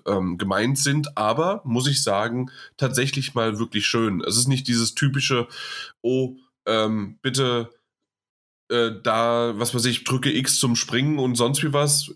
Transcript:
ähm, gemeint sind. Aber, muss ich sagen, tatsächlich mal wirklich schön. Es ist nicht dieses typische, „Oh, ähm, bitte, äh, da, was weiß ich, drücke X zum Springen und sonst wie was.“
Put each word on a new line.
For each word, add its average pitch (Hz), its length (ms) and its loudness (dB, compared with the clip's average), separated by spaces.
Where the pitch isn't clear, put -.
ähm, 92 300 0
gemeint 101 420 0
sind. 147 380 0
Aber, 151 480 0
muss 127 220 0
ich 139 160 0
sagen, 117 460 -2
tatsächlich 139 580 -2
mal 113 240 0
wirklich 113 260 -2
schön. 107 360 0
Es 101 160 -2
ist 120 100 2
nicht 135 200 0
dieses 117 280 0
typische, 131 520 0
„Oh, 131 360 0
ähm, 110 560 0
bitte, 127 480 0
äh, 117 200 2
da, 117 560 2
was 117 160 -2
weiß 120 120 0
ich, 120 180 0
drücke 131 280 0
X - 280 2
zum 120 160 2
Springen 147 420 0
und 127 180 0
sonst 123 280 2
wie 147 100 -2
was.“ 143 420 2